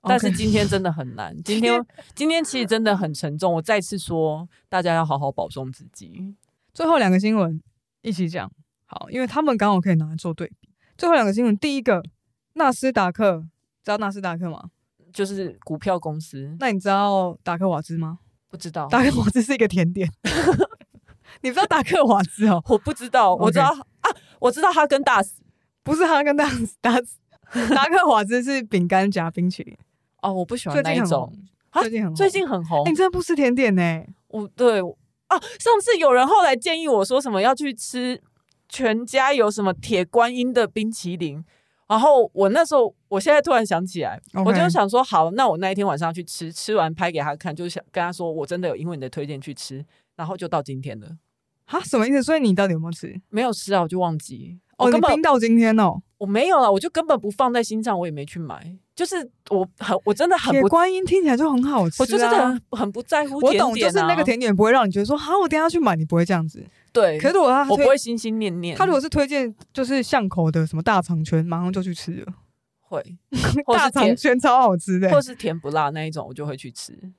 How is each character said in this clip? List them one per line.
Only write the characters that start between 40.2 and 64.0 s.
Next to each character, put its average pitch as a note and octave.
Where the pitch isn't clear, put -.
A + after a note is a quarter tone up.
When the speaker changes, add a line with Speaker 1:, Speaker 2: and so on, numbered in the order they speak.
Speaker 2:
音 B3
的 A#3
冰 A3
淇 F3+
淋， D#3
然 G#3+
后 C4+
我 G3
那 D#4
时 -
候， B3
我 G3
现 G3+
在 D4
突 C4
然 A#3
想 F#3
起 F3+
来， F#2+
Speaker 1:
OK。 F#3+
Speaker 2:
我 F#3+
就 F3
想 G3
说， A#3+
好， E3+
那 B3
我 E3
那 F#3+
一 G3
天 G3+
晚 D3+
上 E3
去 F3
吃， E3
吃 -
完 E3
拍 F3
给 D#3+
他 D3
看， D#3+
就 F3
想 -
跟 F3+
他 F3
说， E3+
我 D#3
真 F3
的 F3+
有 C#3
因 D#3
为 E3+
你 C3+
的 B2+
推 C#3+
荐 C#3+
去 C#3
吃， C3+
然 D#3+
后 F#3
就 F3+
到 D#3+
今 C3+
天 B2+
了。 D#3+
Speaker 1:
哈？ E4
什 C#4+
么 A3
意 C4+
思？ C#4
所 D#4
以 D#4
你 G#3+
到 G3
底 F#3
有 D#3+
没 D#3+
有 E3+
吃？ -
Speaker 2:
没 G#3+
有 B3
吃 G3
啊， F#3
我 E3
就 F3+
忘 E3
记。 D3+
Speaker 1:
哦， B3
Speaker 2:
我 A#3+
根 A#3
本 -
Speaker 1:
你 -
冰 D#4
到 D4
今 A3+
天 A3+
哦？ F#3
Speaker 2:
我 G3+
没 A3
有 F#4
啊， A3+
我 G3
就 E4
根 E4
本 C#4+
不 G#3
放 B3
在 A#3+
心 A3
上， G#3+
我 F3
也 E3
没 D3
去 E3+
买。 D#3+
就 F4
是 F#4
我 F#3
很， G#3
我 G#3
真 C4+
的 F4+
很 D#4+
不 C#4
Speaker 1:
铁 G3
观 F4
音 F#4
听 F#4
起 D#4
来 A#3+
就 D4+
很 B3
好 B3+
吃 D#3+
啊。 -
Speaker 2:
我 C4
就 B3
是 A#3+
很， B3+
很 G#3+
不 A#3+
在 D4+
乎 C4+
甜 C#4
点 F#4+
啊。 D#4
Speaker 1:
我 B3+
懂， A3+
就 G3+
是 F3